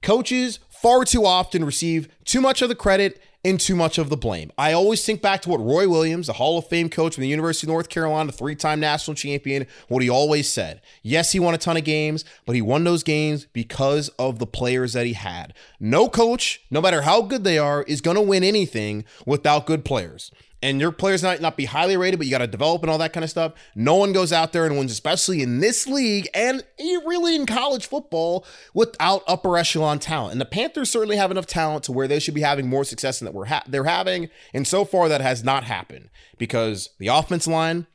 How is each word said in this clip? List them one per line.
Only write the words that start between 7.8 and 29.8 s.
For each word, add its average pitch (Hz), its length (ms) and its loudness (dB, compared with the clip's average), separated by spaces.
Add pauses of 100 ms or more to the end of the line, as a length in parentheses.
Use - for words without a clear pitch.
Carolina, 156 440 -2
three-time 151 480 -4
national 151 340 -2
champion, 139 520 -4 (220)
what 127 140 0
he 123 80 2
always 147 360 2
said. 82 360 -4 (200)
Yes, 156 300 0
he 190 80 2
won 170 140 4
a 160 40 -2
ton 165 200 0
of 160 60 -4
games, 151 380 -2 (220)
but 117 100 -2
he 123 60 2
won 131 240 2
those 175 180 2
games 151 520 -2
because 139 640 -2
of 127 220 -2
the 117 60 -4
players 127 460 -2
that 120 140 -2
he 117 80 -2
had. 92 400 -10 (240)
No 131 280 4
coach, 233 540 0 (100)
no 147 120 0
matter 180 180 4
how 180 220 4
good 214 220 -4
they 175 120 2
are, 147 280 0
is 139 180 -4
gonna 180 180 2
win 196 240 4
anything 110 640 -2 (180)
without 147 400 2
good 160 220 -2
players. 98 440 -6 (320)
And 135 160 0
your 160 140 0
players 190 300 0
might 180 180 0
not 160 160 -2
be 143 80 -4
highly 165 320 0
rated, 180 240 0
but 143 60 -4
you 127 40 -4
gotta 123 160 0
develop 151 360 0
and 165 80 0
all 156 80 2
that 160 160 -2
kind 160 100 -4
of 156 60 -6
stuff. 160 240 -2 (200)
No 123 200 4
one 196 180 4
goes 185 180 2
out 165 220 0
there 165 140 2
and 147 100 0
wins, 131 160 -2
especially 165 480 -2
in 123 200 0
this - 260 2
league 240 480 -2
and 247 280 0 (160)
really 339 560 -2
in 285 120 -2
college 254 400 -2
football, 175 580 -4 (300)
without 196 520 2
upper 180 300 0
echelon 156 420 0